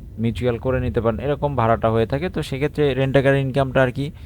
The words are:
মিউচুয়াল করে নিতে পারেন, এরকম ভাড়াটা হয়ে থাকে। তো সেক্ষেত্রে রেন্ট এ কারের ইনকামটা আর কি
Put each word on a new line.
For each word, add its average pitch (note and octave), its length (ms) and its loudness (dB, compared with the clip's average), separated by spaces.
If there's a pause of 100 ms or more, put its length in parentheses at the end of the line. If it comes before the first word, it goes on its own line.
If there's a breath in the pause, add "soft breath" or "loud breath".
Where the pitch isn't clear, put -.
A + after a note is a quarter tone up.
(200)
মিউচুয়াল A#2 380 -2
করে B2+ 220 -2
নিতে A#2+ 220 -2
পারেন, A2+ 180 0
এরকম C#3+ 360 -2
ভাড়াটা A2+ 340 2
হয়ে A2+ 160 2
থাকে। C#3+ 240 -4
তো D3+ 140 -4
সেক্ষেত্রে C#3+ 500 0
রেন্ট C3+ 240 2
এ C#3 40 6
কারের C#3 180 4
ইনকামটা C3+ 440 2
আর B2+ 80 2
কি C#3 200 -6 (140 loud breath)